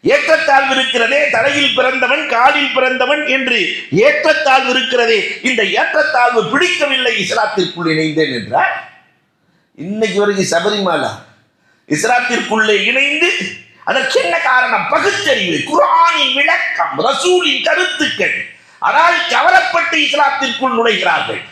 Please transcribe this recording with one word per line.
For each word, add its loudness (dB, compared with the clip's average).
ஏற்றத்தாழ்வு 2
இருக்கிறதே, 0
தலையில் 0
பிறந்தவன், 0
காலில் 2
பிறந்தவன் 0
என்று -2
ஏற்றத்தாழ்வு 2
இருக்கிறதே. 0
இந்த 0
ஏற்றத்தாழ்வு 0
பிடிக்கவில்லை, 0
இஸ்லாத்திற்குள் -2
இணைந்தேன் -2
என்றார். -4
இன்னைக்கு -4
வரைக்கும் 0
சபரிமலா 0
இஸ்லாத்திற்குள்ளே 0
இணைந்து, 0
அதற்கு -2
என்ன -2
காரணம்? 0
பகுத்தறிவு, 0
குர்ஆனின் 2
விளக்கம், -2
ரசூலின் 0
கருத்துக்கள், -2
அதனால் 2
கவரப்பட்டு 2
இஸ்லாத்திற்குள் 0
நுழைகிறார்கள். 0